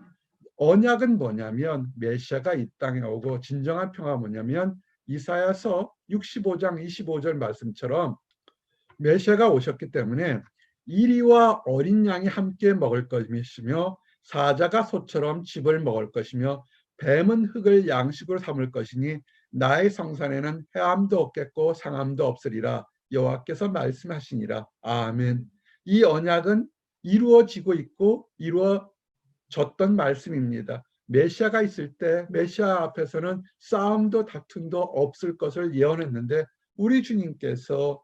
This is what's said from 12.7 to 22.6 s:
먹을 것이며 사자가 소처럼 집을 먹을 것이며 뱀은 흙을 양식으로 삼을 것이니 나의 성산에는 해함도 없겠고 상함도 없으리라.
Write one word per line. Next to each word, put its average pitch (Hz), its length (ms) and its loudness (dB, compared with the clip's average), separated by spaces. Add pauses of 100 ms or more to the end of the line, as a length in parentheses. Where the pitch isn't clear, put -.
먹을 123 360 0
것이며 127 880 -4 (260)
사자가 147 600 0
소처럼 165 600 -4
집을 156 380 0
먹을 110 300 -2
것이며 127 520 -4 (340)
뱀은 190 500 4
흙을 202 400 4
양식으로 147 520 -2
삼을 135 320 -6
것이니 127 480 -6 (320)
나의 139 380 2
성산에는 151 760 -6 (100)
해함도 185 440 2
없겠고 156 540 -2
상함도 139 520 -4
없으리라. 120 600 -4 (260)